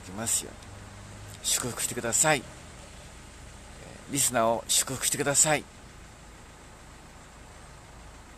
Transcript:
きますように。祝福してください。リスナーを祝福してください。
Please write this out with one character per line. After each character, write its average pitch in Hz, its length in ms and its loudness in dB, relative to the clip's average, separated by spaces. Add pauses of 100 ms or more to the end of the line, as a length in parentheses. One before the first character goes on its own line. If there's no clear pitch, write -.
き 92 80 -10
ま 107 160 -4
す - 160 2
よ - 80 -10
う - 20 -14 (840)
に。 - 60 -6
祝 - 200 4
福 117 160 -2
し - 60 0
て 120 80 -6
く 123 40 -2
だ 113 120 0
さ 156 240 8
い。 117 80 0 (1700)
リ 139 80 2
ス 135 120 6
ナ 120 100 6
ー 113 40 8
を 113 220 4
祝 - 260 4
福 120 100 0
し - 60 4
て 123 80 2
く 143 60 2
だ 143 100 4
さ 151 220 8
い。 - 80 0 (2750)